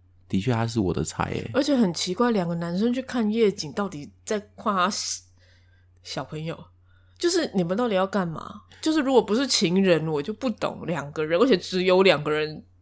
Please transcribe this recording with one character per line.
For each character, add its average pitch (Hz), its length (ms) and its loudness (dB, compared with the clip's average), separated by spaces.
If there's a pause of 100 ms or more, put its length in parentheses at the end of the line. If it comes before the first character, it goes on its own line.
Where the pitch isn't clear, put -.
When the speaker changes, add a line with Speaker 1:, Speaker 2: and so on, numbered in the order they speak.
(300)
Speaker 1:
的 95 100 0
确 110 120 0
他 117 160 0
是 113 120 -2
我 90 140 2
的 - 100 -2
菜 - 200 -4
欸。 - 300 -6
Speaker 2:
而 269 100 2
且 285 120 2
很 214 160 4
奇 180 220 -4
怪， 240 160 2
两 196 180 0
个 170 80 -4
男 170 220 -6
生 233 160 0
去 262 80 -4
看 247 300 -2
夜 220 200 4
景， 160 200 -10
到 196 180 -4
底 147 220 -12 (120)
在 214 160 -4 (140)
夸 208 220 -4
他 180 140 2
小， - 320 -6 (840)
小 - 200 -8
朋 156 200 -10
友， 160 120 -8 (640)
就 349 100 -2
是 339 280 0
你 190 80 4
们 170 120 0
到 247 140 0
底 202 60 0
要 185 100 4
干 196 220 -2
嘛？ - 340 -12 (200)
就 311 120 0
是 320 60 4
如 269 140 2
果 247 60 8
不 202 140 0
是 262 140 2
情 185 340 2
人， 165 260 4
我 151 140 -2
就 143 100 -6
不 262 160 -6
懂 - 380 -4
两 143 260 -6
个 156 140 -4
人， 165 140 0
而 247 80 6
且 233 100 4
只 185 260 -4
有 185 200 6
两 156 200 6
个 147 60 -4
人 151 340 -4 (180)